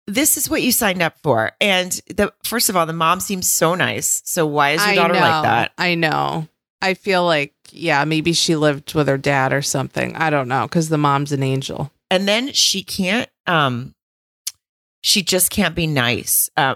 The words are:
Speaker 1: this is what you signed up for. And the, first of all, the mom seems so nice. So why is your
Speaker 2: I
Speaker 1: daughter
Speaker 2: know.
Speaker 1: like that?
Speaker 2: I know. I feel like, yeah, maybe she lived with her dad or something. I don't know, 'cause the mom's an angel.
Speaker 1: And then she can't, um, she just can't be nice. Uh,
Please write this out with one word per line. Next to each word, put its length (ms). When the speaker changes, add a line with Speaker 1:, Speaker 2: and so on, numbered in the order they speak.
Speaker 1:
this 300
is 120
what 140
you 100
signed 300
up 200
for. 380
And 300
the, 180
first 240
of 80
all, 80
the 80
mom 280
seems 300
so 240
nice. 520
So 200
why 260
is 100
your 80
Speaker 2:
I 40
Speaker 1:
daughter 200
Speaker 2:
know. 60
Speaker 1:
like 240
that? 340
Speaker 2:
I 160
know. 520
I 120
feel 300
like, 300
yeah, 320
maybe 300
she 220
lived 380
with 140
her 100
dad 360
or 80
something. 540
I 120
don't 200
know, 200
'cause 220
the 80
mom's 340
an 100
angel. 480
Speaker 1:
And 180
then 240
she 320
can't, 440
um, 480
she 200
just 280
can't 240
be 120
nice. 720
Uh, 180